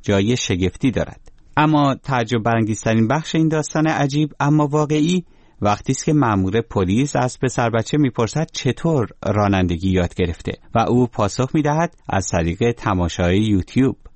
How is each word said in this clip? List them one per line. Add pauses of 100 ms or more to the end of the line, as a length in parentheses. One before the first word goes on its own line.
جای
شگفتی
دارد. (360)
اما
تعجب
برانگیزترین
بخش
این
داستان
عجیب
اما
واقعی (380)
وقتی
است
که
مأمور
پلیس
از
پسر
بچه
می‌پرسد
چطور (180)
رانندگی
یاد
گرفته (220)
و
او
پاسخ
می‌دهد (140)
از
طریق
تماشای
یوتیوب. (200)